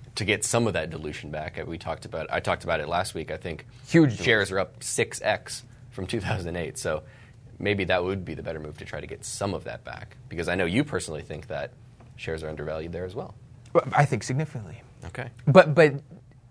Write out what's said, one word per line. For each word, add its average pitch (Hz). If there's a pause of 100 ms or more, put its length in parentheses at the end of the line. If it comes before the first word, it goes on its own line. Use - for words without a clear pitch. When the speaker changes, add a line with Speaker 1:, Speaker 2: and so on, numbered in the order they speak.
(160)
Speaker 1:
To 101
get 98
some 117
of 98
that 82
dilution 78
back, 78
uh, 80
we 82
talked -
about, 78
I 80
talked 87
about 80
it 76
last 87
week, 80
I 78
think 82 (220)
Speaker 2:
Huge 143
Speaker 1:
shares 98
Speaker 2:
dilution. 95
Speaker 1:
are -
up -
six -
X - (280)
from 92
two -
thousand 90
eight, 80
so 78 (560)
maybe 101
that 90
would 95
be 82
the -
better 80
move 76
to -
try 78
to 76
get -
some 98
of -
that -
back, - (120)
because 82
I 87
know 92
you 95
personally 76
think 76
that 71 (420)
shares 80
are 78
undervalued 78
there 87
as 92
well. 185 (380)
Speaker 2:
Well, - (100)
I 143
think 117
significantly. 131 (260)
Speaker 1:
Okay. - (160)
Speaker 2:
But, 151
but 151 (580)